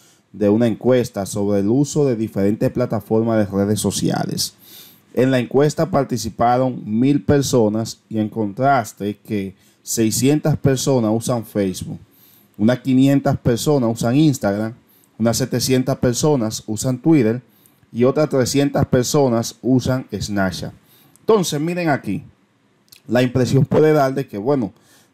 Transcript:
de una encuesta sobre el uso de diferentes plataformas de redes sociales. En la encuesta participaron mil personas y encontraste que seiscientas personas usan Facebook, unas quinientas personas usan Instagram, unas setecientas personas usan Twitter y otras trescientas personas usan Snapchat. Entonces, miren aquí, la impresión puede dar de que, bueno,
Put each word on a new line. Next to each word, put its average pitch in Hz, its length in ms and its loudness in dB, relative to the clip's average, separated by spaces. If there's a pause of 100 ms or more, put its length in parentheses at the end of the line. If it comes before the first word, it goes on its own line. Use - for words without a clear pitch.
(340)
de 101 160 0
una 117 180 4
encuesta 113 580 0
sobre 101 360 -2
el 101 80 0
uso 143 360 0
de 123 120 0
diferentes 104 540 -2
plataformas 113 680 -2
de 98 200 0
redes 104 220 0
sociales. - 760 -4 (580)
En 131 180 2
la 127 80 2
encuesta 147 500 0
participaron 123 960 -2
mil 131 380 0
personas 117 840 0
y 110 100 -4
encontraste 107 960 -2
que 98 380 -6 (260)
seiscientas 127 760 0
personas 127 580 0
usan 113 300 -4
Facebook, 92 540 -4 (580)
unas 120 220 2
quinientas 135 600 2
personas 127 520 0
usan 117 240 -2
Instagram, 113 580 0 (440)
unas 113 200 0
setecientas 127 600 -2
personas 127 680 0
usan 123 320 -4
Twitter 123 420 2 (500)
y 117 120 -2
otras 147 260 2
trescientas 139 560 0
personas 123 760 0
usan 127 500 0
Snapchat. 98 580 -4 (500)
Entonces, 185 380 0
miren 170 300 -4
aquí, 101 340 -4 (840)
la 120 160 2
impresión 127 420 0
puede 156 280 4
dar 135 200 2
de 139 140 -6
que, 107 100 -12
bueno, 117 360 -2 (400)